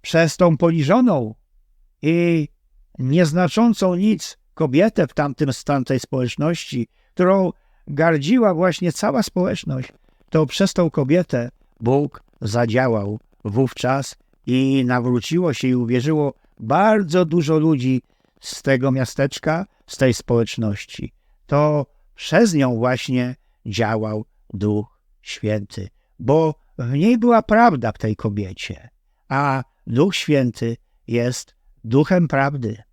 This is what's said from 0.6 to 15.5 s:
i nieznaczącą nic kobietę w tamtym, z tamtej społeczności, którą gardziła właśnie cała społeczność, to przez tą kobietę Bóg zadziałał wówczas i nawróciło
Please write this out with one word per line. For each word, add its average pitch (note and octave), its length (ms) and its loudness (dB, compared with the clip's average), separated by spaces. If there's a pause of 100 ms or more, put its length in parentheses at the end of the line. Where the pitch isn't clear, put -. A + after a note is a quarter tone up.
i E3 460 2 (500)
nieznaczącą F3+ 960 2
nic G3 440 -2 (160)
kobietę D#3+ 520 2
w - 80 -14
tamtym, C#3+ 380 -2
z - 120 -10
tamtej C3+ 360 0
społeczności, C3 880 -4 (260)
którą F#3 380 2 (340)
gardziła E3 680 2
właśnie D#3+ 380 0
cała A3 300 -2
społeczność, D#3+ 680 -4 (400)
to D#3 140 2
przez - 260 -2
tą E3+ 180 0
kobietę C#3 600 0 (300)
Bóg C#3 420 0 (180)
zadziałał A2+ 800 0 (240)
wówczas C3 720 -2 (300)
i C3+ 400 2
nawróciło B2+ 680 0